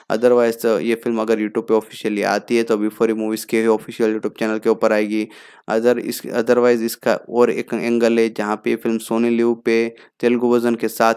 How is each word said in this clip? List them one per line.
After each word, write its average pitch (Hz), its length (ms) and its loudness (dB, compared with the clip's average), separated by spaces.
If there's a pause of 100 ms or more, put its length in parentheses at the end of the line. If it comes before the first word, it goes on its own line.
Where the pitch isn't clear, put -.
(120)
Otherwise 117 500 2
तो 110 180 2
ये 113 160 0
फिल्म 113 260 -4
अगर 110 180 0
YouTube 107 280 -4
पे 110 60 2
ऑफिशियली 104 480 -2
आती 101 360 0
है, 117 60 2
तो 113 140 0
Before 107 300 -2
You 110 100 0
मूवीज 110 280 -6
के 113 160 -2
ही 113 60 0
ऑफिशियल 110 480 -2
YouTube 107 240 -8
चैनल 110 200 -2
के 113 100 -2
ऊपर 110 240 2
आएगी। 107 340 -2 (440)
Other-, 120 280 2
इस, - 220 -8
otherwise 120 600 2
इसका 113 320 -2 (160)
और 117 220 2
एक - 220 -6
एंगल 117 460 0
है, 113 100 2
जहाँ 107 340 -4
पे 120 60 -2
ये 117 60 0
फिल्म 113 220 -4
सोनी 113 320 -2
लिव 117 240 0 (120)
पे 117 300 0 (240)
तेलुगु 120 280 2
वर्जन 120 280 2
के 113 120 -4
साथ 113 300 2